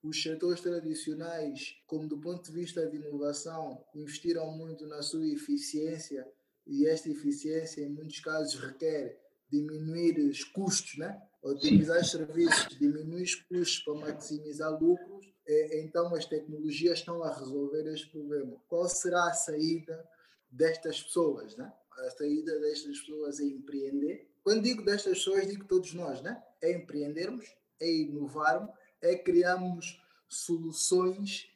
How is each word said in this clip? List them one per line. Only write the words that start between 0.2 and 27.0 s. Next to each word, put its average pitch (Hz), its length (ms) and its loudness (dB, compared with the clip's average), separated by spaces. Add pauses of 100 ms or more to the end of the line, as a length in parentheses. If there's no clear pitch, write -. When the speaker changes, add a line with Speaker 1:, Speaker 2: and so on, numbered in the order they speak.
Speaker 1:
setores 170 380 -2
tradicionais, 156 1120 -4 (100)
como 156 220 -6
do 147 120 -4
ponto 175 260 -6
de 160 80 -14
vista 170 340 -2
de 151 80 -6
inovação, 147 960 -6
investiram 156 580 -4
muito 160 360 -10
na 147 140 -10
sua 160 260 -2
eficiência, 147 1000 -2 (400)
e 143 220 4
esta 160 220 2
eficiência, 147 720 -2
em 143 80 -4
muitos 156 320 -10
casos, 156 340 -2
requer 139 680 -4 (280)
diminuir 156 680 2 (100)
os - 140 -4
custos, - 540 -2
né? - 240 -8 (200)
Otimizar 160 560 6
Speaker 2:
Sim. 175 60 6
Speaker 1:
os - 80 0
serviços, 156 680 2
diminuir 156 440 2
os 175 120 0
custos - 440 -2
para 151 140 -4
maximizar 151 760 -6
lucros, 165 640 2 (140)
é, 151 320 4
então 170 340 0
as 160 120 -2
tecnologias 156 720 0
estão 170 240 -4
a 151 100 -2
resolver 143 600 -2
este 151 160 -10
problema. 143 480 -6 (100)
Qual 175 220 0
será 175 400 2
a 170 40 -2
saída 160 720 -2 (460)
destas 160 500 0
pessoas, 139 540 0
né? 123 160 -12 (280)
A - 120 -6
saída 160 480 0
destas 147 400 -2
pessoas 147 400 -6
é 143 60 0
empreender. 139 840 -4 (140)
Quando 214 200 6
digo 226 200 2
destas 202 360 2
pessoas, 190 280 2
digo 202 180 -6
todos 185 280 2
nós, 170 280 -6
né? 214 220 -8 (180)
É 165 120 4
empreendermos, 160 720 -4 (340)